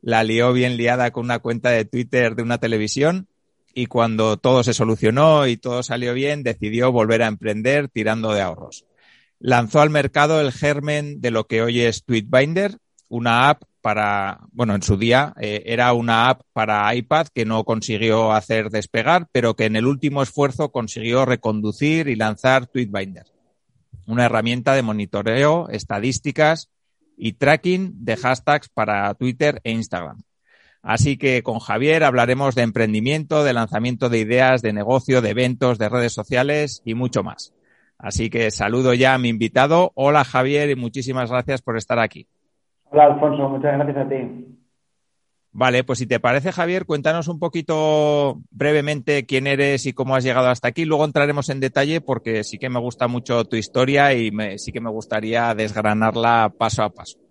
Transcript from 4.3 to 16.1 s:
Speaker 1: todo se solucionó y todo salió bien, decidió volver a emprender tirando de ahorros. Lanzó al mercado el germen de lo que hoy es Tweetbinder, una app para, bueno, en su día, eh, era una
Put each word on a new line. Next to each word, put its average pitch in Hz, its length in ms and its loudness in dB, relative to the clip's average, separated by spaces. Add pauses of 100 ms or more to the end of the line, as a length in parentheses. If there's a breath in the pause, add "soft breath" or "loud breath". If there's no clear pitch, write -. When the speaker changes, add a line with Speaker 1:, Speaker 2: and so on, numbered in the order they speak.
Speaker 1:
todo 127 260 4
se 120 100 0
solucionó 131 720 2
y 120 100 0
todo 123 280 -4
salió 123 280 -4
bien, 143 300 -4
decidió 117 480 0
volver 113 320 2
a 113 60 2
emprender 110 580 -2
tirando 110 460 -2
de 104 80 0
ahorros. - 480 -8 (500)
Lanzó 123 440 2
al 151 80 4
mercado 151 500 2
el 143 100 0
germen 147 720 -4
de 123 100 0
lo 113 140 0
que 113 180 0
hoy 120 180 0
es 117 240 0
Tweetbinder, 139 680 0 (360)
una 120 420 2
app 151 120 -2 (180)
para, 101 580 -2 (120)
bueno, 113 240 0
en 101 60 0
su 104 160 0
día, 120 420 2
eh, 107 280 -6
era 120 260 2
una 117 380 2